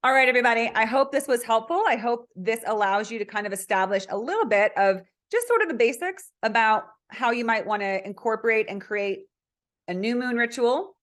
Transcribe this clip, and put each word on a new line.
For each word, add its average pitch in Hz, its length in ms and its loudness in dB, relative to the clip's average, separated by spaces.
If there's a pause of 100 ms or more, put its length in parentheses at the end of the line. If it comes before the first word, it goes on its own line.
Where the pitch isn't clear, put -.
All 262 100 2
right, 262 160 6
everybody. 240 460 2
I 226 120 2
hope 269 260 0
this 285 160 -2
was 240 140 0
helpful. 226 440 0
I 294 100 2
hope 240 380 -4
this 220 320 -2
allows 208 440 0
you 226 80 -10
to 208 80 -6
kind 208 200 -6
of 196 60 -6
establish 190 560 -2
a - 80 -6
little 330 300 -2
bit 208 320 4
of 190 240 2 (280)
just 480 180 -2
sort 466 120 4
of 427 80 2
the 311 60 -4
basics 285 560 -2 (120)
about 220 420 2 (260)
how 240 200 -2
you 240 140 -4
might 226 220 0
wanna 196 380 -2
incorporate 220 680 0
and 202 100 -6
create 202 440 -4 (640)
a 180 60 -4
new 214 220 -2
moon 247 200 -2
ritual 240 680 -2